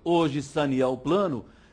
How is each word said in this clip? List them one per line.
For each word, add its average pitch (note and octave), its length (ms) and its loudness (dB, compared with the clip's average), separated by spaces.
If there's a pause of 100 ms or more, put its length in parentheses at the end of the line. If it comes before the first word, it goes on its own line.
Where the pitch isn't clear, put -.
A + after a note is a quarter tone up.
hoje D#3+ 380 2
sanear C3+ 480 0
o B2+ 80 -2
plano D#3 480 -2 (280)